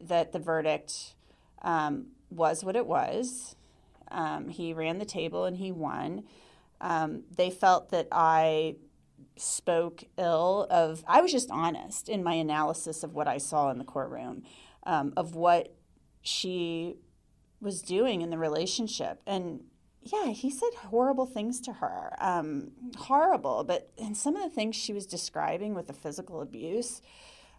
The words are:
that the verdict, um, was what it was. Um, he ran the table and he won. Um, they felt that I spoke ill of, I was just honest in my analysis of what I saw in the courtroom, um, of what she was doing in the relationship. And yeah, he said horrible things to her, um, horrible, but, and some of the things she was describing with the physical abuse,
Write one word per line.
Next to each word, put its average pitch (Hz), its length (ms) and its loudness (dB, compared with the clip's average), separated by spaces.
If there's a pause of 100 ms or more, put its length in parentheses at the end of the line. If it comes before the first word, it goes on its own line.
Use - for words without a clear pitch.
that 170 240 2
the 180 80 -6
verdict, 156 760 -2 (460)
um, 156 460 0 (220)
was 165 340 2
what 190 120 -2
it 240 100 0
was. 208 680 -2 (540)
Um, 156 400 -4
he 165 240 -6
ran 160 260 -2
the 208 60 -6
table 175 400 -4
and 180 120 -2
he 190 140 -6
won. 165 520 -6 (560)
Um, 160 440 -2 (120)
they 180 140 4
felt 185 400 4
that 170 220 0
I 160 640 4 (640)
spoke 170 640 0 (140)
ill 180 520 4
of, 160 380 4
I 226 140 10
was 349 100 4
just 254 200 2
honest - 580 -2
in 202 140 0
my 170 100 2
analysis 156 720 0
of 165 100 -8
what 151 140 -2
I 131 100 0
saw 143 340 2
in 120 60 -4
the 127 60 -6
courtroom, 127 600 -8 (400)
um, 143 340 0
of 170 180 -2
what 175 380 4 (480)
she 170 720 -2 (640)
was 202 220 -6
doing 202 400 2
in 165 80 -4
the 165 80 -4
relationship. 165 880 -2
And 180 340 -4 (420)
yeah, 403 260 -2
he 247 200 -4
said 466 280 -2
horrible 254 500 2
things 240 340 -6
to 240 120 -10
her, - 460 -6
um, 156 520 -2 (260)
horrible, 277 640 4
but, - 360 -2
and 214 180 -6
some 294 180 0
of 403 80 -4
the 339 60 -4
things 214 260 -4
she - 180 -6
was 202 120 -6
describing 175 720 -4
with 170 120 -8
the 139 60 -12
physical 165 480 -10
abuse, 165 600 -6 (580)